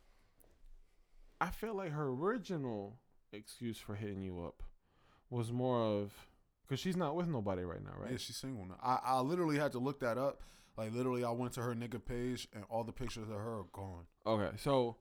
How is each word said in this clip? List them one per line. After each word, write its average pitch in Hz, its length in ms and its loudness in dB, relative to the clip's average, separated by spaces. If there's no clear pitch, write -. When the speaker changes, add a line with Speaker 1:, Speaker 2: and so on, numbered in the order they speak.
Speaker 1:
I 175 120 2
feel 220 240 -4
like 190 160 -2
her 151 180 0
original 131 880 0
excuse 107 460 -6
for - 180 -6
hitting 101 260 -2
you 90 200 -4
up - 220 -6
was 120 220 0
more 123 300 2
of, 104 460 2
'cause 135 120 0
she's 180 180 0
not 156 180 2
with 175 120 0
nobody 101 360 0
right 90 200 -4
now, 98 140 -10
right? 104 140 -6
Speaker 2:
Yeah, 123 60 -2
she's - 200 -8
single 123 280 -6
now. 92 160 -10
I, 123 220 4
I 131 180 4
literally 156 360 4
had 143 160 4
to 123 60 0
look 139 220 0
that 117 160 2
up. 135 240 0
Like, 110 160 -2
literally, 123 320 2
I 117 60 2
went 123 220 0
to 127 80 -2
her 120 140 0
nigga 117 280 -4
page, 123 500 -2
and 104 160 -8
all 117 160 0
the 117 80 -6
pictures 113 340 -4
of 110 80 -4
her 110 240 -2
are 90 140 -6
gone. 92 320 -8
Speaker 1:
Okay, 107 320 4
so 127 440 4